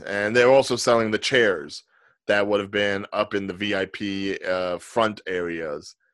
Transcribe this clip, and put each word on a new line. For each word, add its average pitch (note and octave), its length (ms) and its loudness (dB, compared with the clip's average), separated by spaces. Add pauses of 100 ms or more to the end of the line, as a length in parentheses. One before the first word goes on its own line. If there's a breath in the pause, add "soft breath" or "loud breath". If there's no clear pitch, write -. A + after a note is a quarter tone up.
And G#2 300 -2
they're B2 160 8
also C3 240 6
selling A2+ 360 2
the G#2+ 60 2
chairs G2+ 640 0 (440 soft breath)
that G#2 180 2
would G#2 140 2
have G2 120 -6
been G2+ 420 -2
up G#2 200 -2
in G2 140 -2
the F#2+ 60 -6
V G2+ 220 -4
I F#2+ 120 -2
P, G2 500 -6 (100)
uh, F#2 300 -2
front G#2+ 500 -2
areas. E2 680 -6 (180)